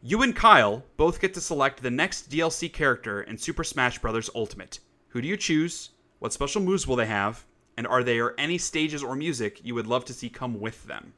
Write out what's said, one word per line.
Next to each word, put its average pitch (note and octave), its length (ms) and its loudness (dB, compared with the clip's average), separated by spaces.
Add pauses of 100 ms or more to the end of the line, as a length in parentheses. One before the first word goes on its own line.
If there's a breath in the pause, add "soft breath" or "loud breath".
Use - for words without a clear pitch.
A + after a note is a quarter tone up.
you F#3 200 0
and C4 140 4
Kyle B2+ 500 8 (100)
both E3 240 2
get F#3 140 0
to E3+ 80 -8
select C#3 400 0
the B2+ 100 -2
next D#3+ 380 -2
D D3 100 -2
L D#3+ 120 2
C E3+ 180 -6
character A#2 520 -2
in A2 160 -10
Super E3 260 -6
Smash B2+ 360 0
Brothers A2+ 360 -2
Ultimate. - 440 -6 (300)
Who A#2+ 120 -4
do C#3 60 -4
you G3+ 100 -2
choose? E3 520 0 (300)
What A2+ 140 -4
special C#3+ 280 -2
moves F#3 240 2
will C3 100 2
they A#2 100 2
have? G#2+ 400 -2 (320)
And A#2 100 -6
are B2+ 160 4
there A#2+ 340 2
any D#3 200 -2
stages D3+ 460 -2
or C3 120 -4
music C3+ 480 -4
you A#2+ 120 -8
would A2+ 120 -4
love B2 180 0
to B2+ 80 -12
see A#2+ 160 -10
come A#2+ 300 -8
with A2 260 -10
them? - 320 -14